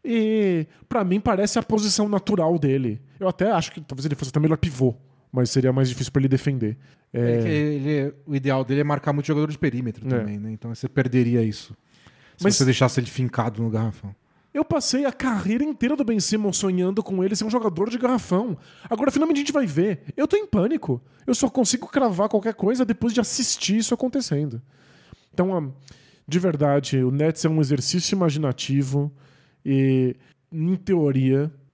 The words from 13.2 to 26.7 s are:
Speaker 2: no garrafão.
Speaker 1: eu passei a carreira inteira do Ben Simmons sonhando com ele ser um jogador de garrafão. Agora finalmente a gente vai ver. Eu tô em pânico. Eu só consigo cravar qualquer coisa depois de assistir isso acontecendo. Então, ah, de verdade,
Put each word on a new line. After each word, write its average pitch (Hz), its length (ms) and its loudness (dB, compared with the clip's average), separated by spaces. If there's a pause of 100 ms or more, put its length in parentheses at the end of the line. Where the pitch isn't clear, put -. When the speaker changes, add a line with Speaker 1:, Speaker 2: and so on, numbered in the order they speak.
Speaker 2:
no 113 80 0
garrafão. 107 460 -4 (380)
Speaker 1:
eu 294 100 0
passei 285 420 0
a 247 60 0
carreira 226 540 -2
inteira 285 320 -2
do 277 80 -2
Ben 220 160 0
Simmons 208 360 0
sonhando 190 460 0
com 190 200 -2
ele 196 120 0
ser 214 80 -4
um 220 60 -4
jogador 214 400 0
de 240 80 -6
garrafão. 226 600 0 (320)
Agora 247 220 0
finalmente 311 260 2
a - 20 0
gente 285 120 -4
vai 277 140 0
ver. 165 380 0 (120)
Eu 285 120 2
tô 403 100 2
em 427 100 0
pânico. 175 540 0 (260)
Eu 254 80 2
só - 140 0
consigo - 380 0
cravar 214 420 0
qualquer 214 240 0
coisa 247 320 0
depois 220 280 -2
de 247 60 2
assistir - 580 -2
isso 226 160 0
acontecendo. 151 680 -2 (720)
Então, 185 240 0
ah, 147 100 -4 (600)
de 160 120 0
verdade, 143 640 2